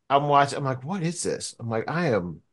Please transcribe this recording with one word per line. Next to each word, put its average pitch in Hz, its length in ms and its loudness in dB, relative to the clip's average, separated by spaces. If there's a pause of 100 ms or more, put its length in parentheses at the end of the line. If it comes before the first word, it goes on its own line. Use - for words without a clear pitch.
I'm 143 180 4
watching, 143 300 4
I'm 143 80 -4
like, 127 180 -4
"What 170 200 -6
is 170 200 -4
this?" - 360 -6
I'm 117 100 -8
like, 113 200 -2
"I 165 240 0
am, 87 280 -2 (120)